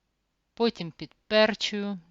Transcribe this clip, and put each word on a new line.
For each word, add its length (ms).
потім 380
підперчую 1080